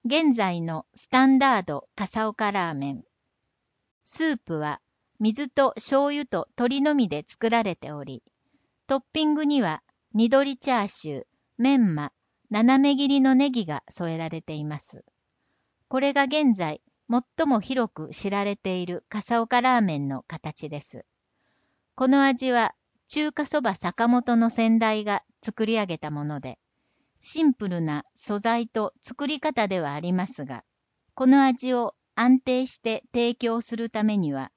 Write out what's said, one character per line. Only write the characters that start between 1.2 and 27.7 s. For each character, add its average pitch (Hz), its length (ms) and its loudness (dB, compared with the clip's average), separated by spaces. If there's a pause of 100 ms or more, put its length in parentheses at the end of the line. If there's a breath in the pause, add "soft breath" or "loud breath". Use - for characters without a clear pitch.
ン 269 140 6
ダ 240 240 2
ー - 20 -10
ド 143 300 -8
笠 220 320 -4
岡 208 240 -2
ラ 180 180 -2
ー 151 40 -6
メ 139 180 -4
ン。 - 100 -12 (1000)
ス - 180 -8
ー 302 160 0
プ 160 220 -6
は 151 200 -6 (380)
水 226 300 0
と 269 260 2
醤 277 360 0
油 285 160 -4
と 175 200 -4 (100)
鶏 247 240 0
の 294 140 4
み 240 140 2
で 151 180 -6
作 - 240 -4
ら 233 140 0
れ 180 100 -2
て - 160 -12
お 147 140 -10
り、 135 180 -14 (640)
ト 269 120 -2
ッ 254 40 -6 (100)
ピ 311 120 -2
ン 302 100 2
グ 302 100 0
に 285 180 2
は 156 200 -4 (320)
煮 226 140 4
鶏 277 300 2
チ - 120 -4
ャ 226 140 0
ー - 20 -4
シ - 240 -12
ュ 139 120 -6
ー、 - 20 -16 (340)
メ 262 160 4
ン 202 220 4
マ、 147 160 -8 (380)
斜 240 280 4
め 277 180 4
切 277 120 0
り 277 120 4
の 262 140 6
ネ 277 160 4
ギ 233 160 -4
が 151 240 -6
添 165 220 -6
え 160 40 -4
ら 165 120 -8
れ 165 140 -10
て 160 100 -12
い 151 120 -6
ま 151 140 -8
す。 - 260 -20 (840)
こ 254 100 -2
れ 277 140 0
が 277 100 2
現 277 340 2
在 156 260 -6 (280)
最 247 380 -2
も 233 120 2
広 240 320 -4
く 156 180 -12
知 190 200 -6
ら 202 140 -2
れ 202 100 -2
て 185 220 -4
い 180 100 -4
る 180 220 -8
笠 233 340 -2
岡 240 180 0
ラ 247 180 2
ー - 20 4
メ 165 180 0
ン 143 80 -4
の 135 220 -6
形 156 400 -12
で 147 140 -10
す。 - 220 -20 (920)
こ 262 100 0
の 277 160 6
味 262 300 0
は 233 240 0 (320)
中 302 240 -4
華 302 120 -4
そ 294 160 -2
ば 214 140 -2
坂 190 320 -2
本 240 300 2
の 226 140 4
先 226 280 2
代 220 240 0
が 208 220 -4 (200)
作 220 220 -4
り 226 100 0
上 208 100 0
げ 165 120 -6
た 151 140 -8
も 147 120 -6
の 147 140 -6
で、 135 220 -14 (600)
シ - 220 -4
ン 285 120 6
プ 202 140 -4
ル 175 120 -2